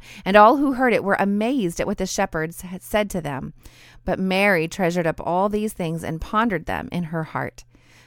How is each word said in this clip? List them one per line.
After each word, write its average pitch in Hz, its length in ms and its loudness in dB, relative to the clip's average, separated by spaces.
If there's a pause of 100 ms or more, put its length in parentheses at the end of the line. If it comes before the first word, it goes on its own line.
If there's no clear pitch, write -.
(260)
and 196 100 4
all 220 220 10
who 277 160 2
heard 254 180 2
it 196 120 2
were 196 160 2
amazed 202 600 0
at 170 60 -2
what 202 140 -4
the 185 80 -2
shepherds 165 540 -4
had 180 200 -12
said 214 300 -2
to 185 100 -4
them. 147 320 -8 (520)
But 185 120 0
Mary 190 500 2
treasured 175 380 0
up 156 180 -2
all 185 260 0
these 214 240 -2
things 165 300 -6
and 160 160 -6
pondered 214 460 -2
them 85 260 -6
in 175 140 -4
her 160 200 -6
heart. - 380 -8 (440)